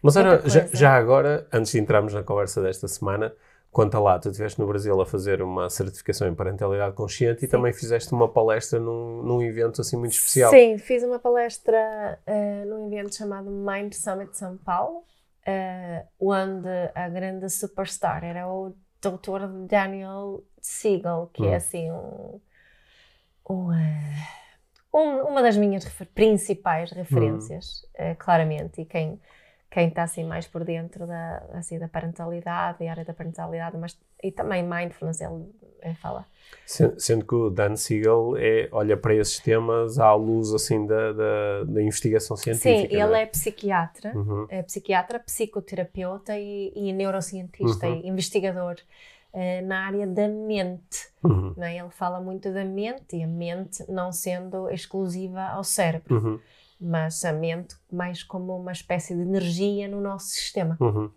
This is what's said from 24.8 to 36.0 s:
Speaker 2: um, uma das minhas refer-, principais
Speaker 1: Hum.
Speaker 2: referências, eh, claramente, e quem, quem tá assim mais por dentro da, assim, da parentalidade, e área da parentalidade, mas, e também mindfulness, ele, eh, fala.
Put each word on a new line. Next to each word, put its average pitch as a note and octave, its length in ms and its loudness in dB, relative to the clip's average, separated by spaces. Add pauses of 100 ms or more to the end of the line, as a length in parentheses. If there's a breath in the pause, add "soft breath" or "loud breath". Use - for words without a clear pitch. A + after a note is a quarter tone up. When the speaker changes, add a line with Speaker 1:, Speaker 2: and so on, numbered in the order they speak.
Speaker 2:
um, D4 360 2
uma C#4 140 2
das A3+ 140 6
minhas G3+ 280 2
refer-, - 280 -14
principais F#3+ 800 2
Speaker 1:
Hum. E3+ 60 -14
Speaker 2:
referências, A2+ 1000 -2
eh, E3 220 -6
claramente, D#3+ 640 0
e D#3+ 40 -10
quem, D#3+ 360 -6 (500 soft breath)
quem E3+ 200 2
tá E3+ 120 -4
assim E3 220 -6
mais E3 240 -8
por E3 160 -8
dentro E3+ 420 -8
da, E3 300 -8 (160)
assim, E3+ 260 -10
da E3 80 -8
parentalidade, E3+ 960 -6
e E3 60 -6
área E3 160 -8
da E3+ 100 -12
parentalidade, E3 600 -10
mas, E3 200 -10 (240)
e F#3+ 120 -6
também F#3 320 -2
mindfulness, E3+ 560 -6
ele, D#3+ 240 -10 (380)
eh, E3 120 -8
fala. - 320 -10 (400 soft breath)